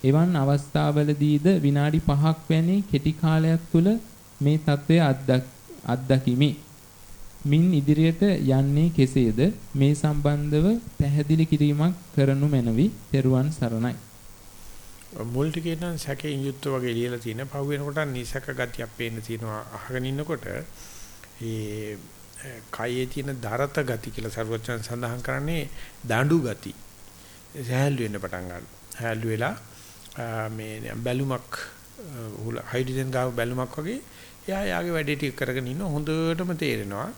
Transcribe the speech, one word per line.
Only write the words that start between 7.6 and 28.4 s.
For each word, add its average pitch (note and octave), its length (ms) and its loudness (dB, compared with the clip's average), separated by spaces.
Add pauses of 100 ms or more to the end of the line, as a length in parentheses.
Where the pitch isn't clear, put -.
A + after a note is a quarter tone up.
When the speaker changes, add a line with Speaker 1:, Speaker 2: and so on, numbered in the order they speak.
Speaker 1:
ඉදිරියට D#3 520 4
යන්නේ C#3+ 680 4
කෙසේද? B2+ 500 4 (300)
මේ C#3 240 4
සම්බන්ධව D3 720 2 (260)
පැහැදිලි D3+ 540 2
කිරීමක් D3 480 2 (160)
කරනු C#3 380 4
මැනවි. B2 380 4 (180)
තෙරුවන් C3 460 2
සරණයි. A#2 440 -2 (1300)
Speaker 2:
මුල් B2+ 240 0
ටිකේ E3 280 -4
නම් E3+ 220 -6
සැකයෙන් C#3 460 -6
යුක්ත C3+ 200 -6
වගේ B2+ 300 -2
ලියලා A#2+ 240 -2
තියෙන. A2+ 260 -8
පහු C#3 220 -6
වෙනකොට C#3+ 400 -4
නිසක B2+ 420 -6
ගතියක් B2+ 440 -6
පේන්න A2+ 280 -6
තියෙනවා A2 400 -8 (120)
අහගෙන B2+ 320 -6
ඉන්නකොට. C#3+ 420 -6 (920)
ඒ, G#2+ 600 -6 (680)
කයේ B2 380 -4
තියෙන C3+ 300 -6
දරත A#2+ 460 -4
ගති A#2 280 -6
කියලා A2 200 -6
සරුවචන A2+ 500 -6
සඳහන් A#2+ 400 -6
කරන්නේ C#3+ 480 -4 (320)
දඬු C3 400 2
ගති. A2+ 320 -6 (880)
සහැල්ලු C3 400 0
වෙන්න G#2 200 -4
පටන් F2+ 240 -8